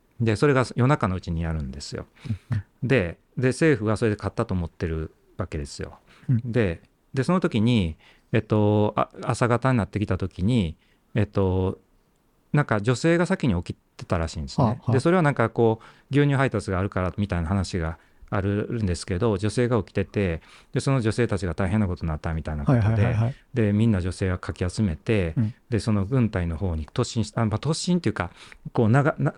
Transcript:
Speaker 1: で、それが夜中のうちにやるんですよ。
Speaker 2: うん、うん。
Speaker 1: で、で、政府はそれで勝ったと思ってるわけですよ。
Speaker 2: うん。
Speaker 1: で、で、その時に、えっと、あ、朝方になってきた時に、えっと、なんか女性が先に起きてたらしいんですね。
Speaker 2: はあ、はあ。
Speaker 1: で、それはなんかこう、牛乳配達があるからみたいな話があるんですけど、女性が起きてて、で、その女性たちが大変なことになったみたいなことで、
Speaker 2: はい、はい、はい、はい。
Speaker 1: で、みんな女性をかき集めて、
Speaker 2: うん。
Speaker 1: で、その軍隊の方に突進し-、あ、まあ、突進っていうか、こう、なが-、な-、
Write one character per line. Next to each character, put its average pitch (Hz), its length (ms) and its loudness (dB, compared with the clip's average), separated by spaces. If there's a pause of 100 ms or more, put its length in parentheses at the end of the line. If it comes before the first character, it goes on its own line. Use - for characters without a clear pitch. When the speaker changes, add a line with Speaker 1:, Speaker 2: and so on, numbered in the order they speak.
(200)
Speaker 1:
で、 110 140 2
そ 147 120 2
れ 139 60 4
が 127 120 4 (100)
夜 123 120 2
中 139 200 2
の 92 80 -2
う 90 60 -6
ち 90 100 -8
に 82 100 -2
や 82 100 -2
る 78 120 -4
ん 65 80 -8
で 69 100 -12
す - 120 -14
よ。 69 120 -10 (460)
Speaker 2:
う - 20 0
ん、 104 40 0
う 98 40 -4
ん。 - 260 -10
Speaker 1:
で、 101 300 0 (200)
で、 127 120 2
政 127 340 2
府 107 60 0
は 104 80 0
そ 120 80 -2
れ 107 60 2
で 101 60 -2
勝 98 140 -4
っ - 40 -16
た - 100 -2
と - 80 -4
思 85 140 -2
っ - 20 -8
て - 180 -6
る 80 240 -6 (260)
わ - 100 -4
け 80 100 -8
で 71 80 -6
す - 160 -12
よ。 - 180 -14 (300)
Speaker 2:
う 135 40 4
ん。 113 120 2
Speaker 1:
で、 107 360 0 (320)
で、 131 100 -2
そ 175 100 0
の 185 80 2
時 127 180 0
に、 101 380 2 (340)
え 117 60 2
っ 107 40 2
と、 104 540 2
あ、 127 140 0 (140)
朝 120 260 0
方 123 220 2
に 123 60 2
な 101 80 2
っ - 20 -10
て - 120 -4
き 104 60 -2
た 92 120 -2
時 87 260 -6
に、 101 340 0 (380)
え 107 80 2
っ - 40 0
と、 92 520 0 (720)
な 147 120 2
ん - 20 -2
か 107 160 0
女 123 140 2
性 170 220 2
が 180 80 2
先 185 220 -2
に 92 160 2
起 - 100 -8
き - 40 -12 (180)
て - 80 -16
た - 140 -2
ら 82 100 0
し - 80 -8
い 82 40 -8
ん 73 40 -6
で 67 60 -10
す - 100 -8
ね。 131 60 4
Speaker 2:
は 107 60 2
あ、 - 20 -2
は - 140 -8
あ。 117 40 0
Speaker 1:
で、 120 80 4
そ 165 120 0
れ 185 40 4
は 185 60 4
な 143 100 4
ん - 20 0
か 113 160 2
こ 113 320 2
う、 - 40 -20 (260)
牛 143 140 4
乳 143 100 2
配 131 140 2
達 98 220 -4
が 90 80 0
あ 95 40 0
る 101 60 0
か 95 120 -2
ら 90 160 -2
み 101 120 -2
た 87 80 0
い 85 40 0
な 80 60 -2
話 95 320 -2
が 80 180 -4 (320)
あ 104 120 -2
る 101 260 -2 (160)
ん - 20 0
で 87 100 0
す - 100 -10
け 92 120 -4
ど、 104 200 2
女 104 120 0
性 120 200 0
が 123 80 2
起 - 160 -4
き - 20 -4
て 98 80 0
て、 90 380 -2 (320)
で、 131 80 -2
そ 143 100 0
の 135 80 2
女 110 140 0
性 120 140 0
た 101 120 -2
ち 95 60 -6
が 82 80 -2
大 95 160 -2
変 107 100 2
な 101 80 2
こ 90 80 -2
と - 80 -10
に 82 60 -2
な 78 80 -2
っ - 20 -6
た 82 140 -4
み 80 100 -4
た 78 80 -6
い 76 60 -4
な 73 80 -4
こ 147 80 4
と 117 60 4
で、 98 60 2
Speaker 2:
は 107 40 4
い、 113 60 2
は 104 60 2
い、 - 40 4
は - 60 0
い、 - 20 -2
は 117 160 0
い。 139 60 -8 (180)
Speaker 1:
で、 110 180 2
み 107 140 4
ん 113 60 4
な 92 100 2
女 90 100 -4
性 92 220 -2
を 87 40 -2
か - 140 -10
き 90 180 -2
集 - 120 -4
め 85 160 0
て、 92 400 0
Speaker 2:
う 123 40 0
ん。 110 120 -2 (160)
Speaker 1:
で、 110 100 0
そ 110 140 0
の 98 120 2
軍 120 240 2
隊 87 180 -2
の 82 100 -4
方 87 180 -2
に 78 100 -4
突 - 200 -4
進 110 180 -4
し-、 - 140 -8
あ、 117 80 2
ま 107 100 -2
あ、 107 40 -2
突 156 160 -2
進 175 240 0
っ - 20 -16
て 113 80 0
い - 20 -4
う - 20 -4
か、 87 180 -6 (420)
こ 117 140 2
う、 - 20 4
な 127 140 6
が-、 143 140 0
な-、 - 200 -2